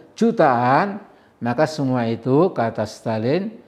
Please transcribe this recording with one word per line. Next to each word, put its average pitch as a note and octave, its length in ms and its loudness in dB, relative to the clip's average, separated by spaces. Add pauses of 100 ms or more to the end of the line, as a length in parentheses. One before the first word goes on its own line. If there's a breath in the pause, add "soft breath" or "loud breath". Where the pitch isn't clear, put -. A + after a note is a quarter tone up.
(140)
jutaan, E3+ 880 2 (400 soft breath)
maka A#2+ 240 0
semua B2+ 400 -2
itu, C3 480 0
kata A2+ 320 -2
Stalin, B2+ 800 -4